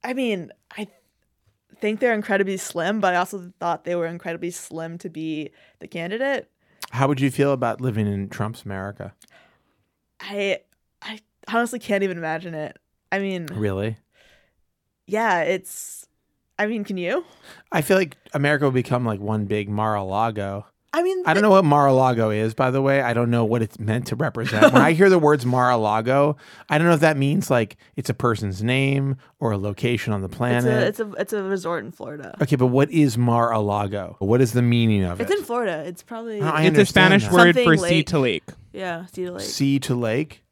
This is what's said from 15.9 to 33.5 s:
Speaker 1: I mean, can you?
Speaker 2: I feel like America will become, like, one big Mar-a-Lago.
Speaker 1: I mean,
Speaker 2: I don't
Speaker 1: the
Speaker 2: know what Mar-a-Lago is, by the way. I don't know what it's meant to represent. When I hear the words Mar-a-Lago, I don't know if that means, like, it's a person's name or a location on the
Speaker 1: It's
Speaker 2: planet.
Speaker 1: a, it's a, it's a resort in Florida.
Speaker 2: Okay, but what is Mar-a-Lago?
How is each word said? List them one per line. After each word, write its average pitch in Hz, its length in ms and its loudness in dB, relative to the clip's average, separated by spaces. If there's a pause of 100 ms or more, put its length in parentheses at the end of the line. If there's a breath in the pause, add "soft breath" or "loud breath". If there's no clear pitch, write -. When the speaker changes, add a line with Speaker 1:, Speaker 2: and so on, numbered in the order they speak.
Speaker 1:
I 208 80 -2
mean, 214 160 -6
can 196 140 -8
you? 202 260 -4 (480 soft breath)
Speaker 2:
I 165 100 0
feel 190 160 2
like 170 200 -2 (160)
America 143 320 0
will 135 60 4
become, 123 340 0
like, 107 140 -2
one 104 260 -2
big 104 240 -4
Mar-a-Lago. 104 960 -2 (280)
Speaker 1:
I 330 100 0
mean, 370 240 -2
Speaker 2:
I 151 60 2
don't 202 100 4
Speaker 1:
the 214 60 4
Speaker 2:
know 190 40 8
what 190 120 6
Mar-a-Lago 131 680 4
is, 110 220 -2
by 131 180 0
the 135 100 0
way. 139 200 2
I 120 120 -2
don't 117 160 0
know 117 160 2
what 113 160 0
it's - 160 -4
meant 110 300 -4
to 117 80 -6
represent. 117 580 2
When - 80 8
I 160 120 4
hear 190 160 6
the 185 100 6
words 151 260 4
Mar-a-Lago, 123 920 2 (320 soft breath)
I 147 80 2
don't 165 100 4
know 175 60 6
if 147 80 4
that 156 160 4
means, 139 340 0
like, 117 260 0 (180)
it's - 140 -8
a 117 40 -2
person's 107 500 -2
name 135 540 0 (220 soft breath)
or 117 120 0
a 101 60 -2
location 110 560 -4
on 98 80 -4
the 95 60 -6
Speaker 1:
It's - 100 -12
Speaker 2:
planet. 123 280 0
Speaker 1:
a, - 220 2
it's 214 120 -6
a, 214 140 -6
it's 202 200 -6
a 202 100 -6
resort 170 420 -6
in 170 60 -14
Florida. 123 500 -14
Speaker 2:
Okay, 143 140 0
but 127 120 2
what 139 220 2
is 147 280 2
Mar-a-Lago? 104 1000 0